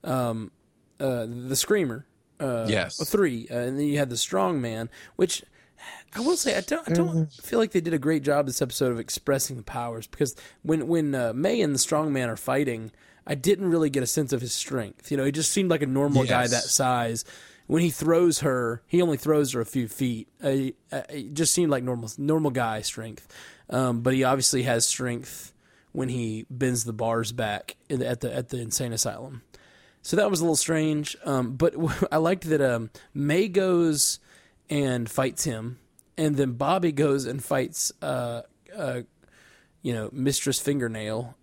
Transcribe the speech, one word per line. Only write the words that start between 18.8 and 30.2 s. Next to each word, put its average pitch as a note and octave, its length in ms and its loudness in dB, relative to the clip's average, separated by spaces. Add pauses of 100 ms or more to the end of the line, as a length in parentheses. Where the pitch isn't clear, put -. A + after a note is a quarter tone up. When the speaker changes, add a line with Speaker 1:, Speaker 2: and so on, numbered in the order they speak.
Speaker 1:
he F3 160 4
only D#3+ 140 2
throws D3+ 360 2
her B2 80 0
a A2+ 60 0
few A#2+ 220 -2
feet. A#2+ 400 -2 (140)
Uh, C3+ 280 0 (220)
uh, C#3+ 160 -6
it C#3 260 -10
just D#3 180 2
seemed E3 200 4
like B2+ 100 0
normal, B2 260 -4 (100)
normal D3 340 2
guy A2+ 300 -2
strength. - 440 -10 (420)
Um, B2 340 2
but C3 120 4
he C3 80 4
obviously C3 400 2
has A#2 240 2
strength - 680 -6 (380)
when C3 180 -4
he A2+ 400 -4
bends B2 360 0
the A#2 80 -6
bars A2+ 400 -2
back A2 440 -4 (120)
in, B2+ 140 -2
at B2 180 -2
the, A#2+ 120 -4
at B2+ 180 -6
the B2+ 100 -6
insane A#2+ 320 -4
asylum. A#2 500 -6 (580)
So - 160 -2
that G#3 140 4